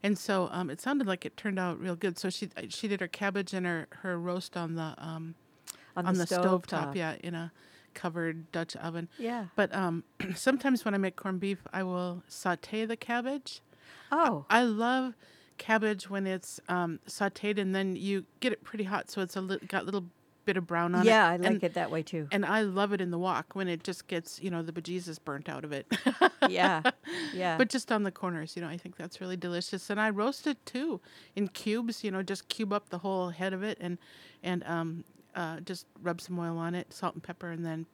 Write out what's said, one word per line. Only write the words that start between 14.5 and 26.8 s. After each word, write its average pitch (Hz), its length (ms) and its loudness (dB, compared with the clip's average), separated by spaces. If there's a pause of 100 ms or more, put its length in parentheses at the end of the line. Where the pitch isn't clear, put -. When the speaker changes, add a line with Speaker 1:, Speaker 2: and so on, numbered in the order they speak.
Speaker 1:
I 247 40 6
love 240 520 2 (420)
cabbage 214 520 2
when 196 180 -2
it's, 185 320 -4 (100)
um, 175 380 0
sauteed 202 520 -2
and 190 160 2
then 190 220 0
you 196 280 -2 (140)
get 247 140 2
it - 100 -8
pretty 214 220 -6
hot, 190 240 -2
so - 120 -6
it's 185 140 -4
a 190 60 -2
li-, 190 260 -2
got 190 140 0
a - 40 -4
little 190 200 -2 (400)
bit 196 100 2
of 180 100 0
brown 170 300 2
on 208 60 6
it. 214 60 10
Speaker 2:
Yeah, 220 200 10
I 175 80 6
like 175 120 0
Speaker 1:
And 214 160 4
Speaker 2:
it 170 100 2
that 170 180 0
way 160 120 0
too. 156 280 -4
Speaker 1:
and 202 140 4
I 208 160 4
love 202 320 2
it 190 80 0
in 175 100 0
the 170 80 0
wok 175 340 0
when 190 140 0
it 165 160 -2
just - 240 -6
gets, - 340 -4
you 185 80 -2
know, 170 120 -2
the 165 100 -4
bejesus 170 500 -6
burnt 143 280 -6
out 139 160 -6
of 151 80 -6
it. 139 180 -6
<laughs> 240 60 2 (520)
Speaker 2:
Yeah, 180 320 4 (520)